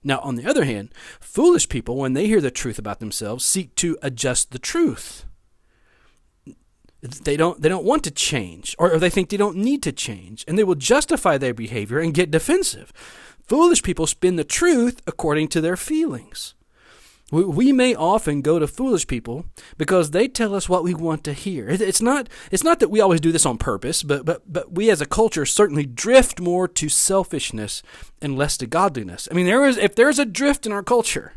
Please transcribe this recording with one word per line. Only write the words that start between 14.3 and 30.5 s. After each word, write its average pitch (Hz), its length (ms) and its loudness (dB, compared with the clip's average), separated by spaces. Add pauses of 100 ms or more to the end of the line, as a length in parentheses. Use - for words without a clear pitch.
the 156 60 -2
truth 247 600 2
according 151 440 -2
to 160 120 0
their 175 160 0
feelings. - 760 -6 (760)
We, 160 120 2
we 202 280 4
may 254 240 4
often 160 460 0
go 156 180 2
to 151 80 0
foolish 247 400 -2
people 120 380 -8 (320)
because 160 340 0
they 202 160 2
tell 226 260 -2
us 190 160 -4
what 180 140 0
we 180 100 0
want 156 300 -4
to 147 100 -6
hear. 139 340 -8
It, 185 140 0
it's 190 200 0
not, 254 280 0 (220)
it's 190 120 -2
not 330 160 2
that - 100 4
we 214 120 4
always 175 200 4
do 165 100 2
this 165 160 2
on 117 100 -2
purpose, 120 460 -4
but, 143 220 -2
but, 170 260 -6
but 170 220 -8
we 214 180 4
as 156 100 2
a 143 60 -6
culture 208 380 0
certainly 151 400 2
drift 226 540 4
more 180 280 0
to - 200 -4
selfishness 147 960 -2 (400)
and 139 160 -4
less 143 200 0
to 123 100 -6
godliness. 131 640 -2
I - 20 -10
mean, 180 140 2
there 247 180 4
is, 254 120 4
if - 180 0
there's 262 240 4
a 285 60 2
drift 262 420 -2